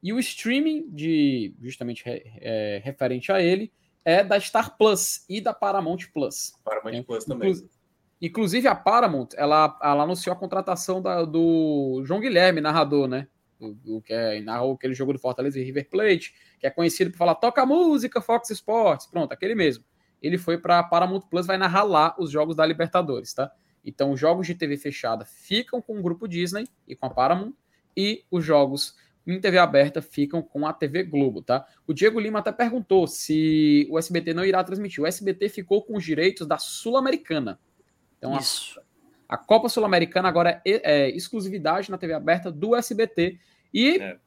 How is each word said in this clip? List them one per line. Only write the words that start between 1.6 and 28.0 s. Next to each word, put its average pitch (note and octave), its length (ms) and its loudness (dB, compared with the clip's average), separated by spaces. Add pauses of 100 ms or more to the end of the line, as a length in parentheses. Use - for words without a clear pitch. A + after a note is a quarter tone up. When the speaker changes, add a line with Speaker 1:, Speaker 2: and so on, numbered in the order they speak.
Speaker 1:
justamente A#2+ 440 -10
re-, A#2+ 200 -10 (160)
é, G#2+ 420 -4
referente B2+ 480 -4
a F#3+ 120 2
ele F#3 280 0 (340)
é F3 200 4
da G3+ 160 2
Star - 360 -2
Plus - 520 2
e G3+ 120 -8
da G#3+ 120 -2
Paramount F#3+ 460 -2 (160)
Plus. - 400 -6 (100)
Speaker 2:
Paramount A2 300 -6
Speaker 1:
É, B2 80 -8
Speaker 2:
Plus A2+ 220 -6
também. A#2 260 -2
Speaker 1:
inclu-, - 180 -4 (540)
inclusive G#3 460 0
a G#3 60 4
Paramount, G3 600 2
ela, D3+ 480 2
ela D3 220 4
anunciou F3 280 -4
a F3+ 60 -6
contratação F#3 640 -4
da, F3+ 220 0
do D#3 800 2
João E3+ 160 -2
Guilherme, F#3 400 4
narrador, D3 460 2
né? C3 220 -4 (320)
O, A2 380 -12
o A2 40 -12
que - 100 -8
é, A2 280 -2
narrou A#2+ 340 -4
aquele C3 180 -6
jogo C3 200 -4
do C3+ 80 -6
Fortaleza C3+ 400 -4
e - 20 -4
River C3+ 260 -6
Plate, G3 460 0 (240)
que - 80 -4
é C3+ 40 0
conhecido E3+ 420 0
por - 40 -16
falar, E3+ 200 2
"Toca A#3+ 260 2
a B3+ 40 4
música, C#4+ 540 2
Fox A#3 300 -2
Sports." G#3 560 0
Pronto, E3 260 -4
aquele G3+ 220 -4
mesmo. D3 300 0 (360)
Ele E3+ 160 -2
foi E3+ 220 -2
pra E3+ 240 4
Paramount F3+ 380 2
Plus, F3 260 -4
vai F#3+ 120 0
narrar F#3+ 260 2
lá E3 340 4
os E3+ 120 -4
jogos D3+ 260 0
da D#3+ 100 4
Libertadores, D#3+ 680 0
tá? C3+ 180 -4 (320)
Então, - 260 -2
os C3+ 80 -2
jogos E3 300 2
de F3 80 -4
T E3 100 -4
V C#3+ 100 -2
fechada A2+ 480 -6
ficam - 560 -6
com A3 160 -10
o G3+ 60 -8
grupo F3 240 -4
Disney F3 400 -6 (220)
e C3 80 -14
com - 100 -8
a B2+ 40 -6
Paramount, F#3 420 0 (440)
e G3+ 340 -2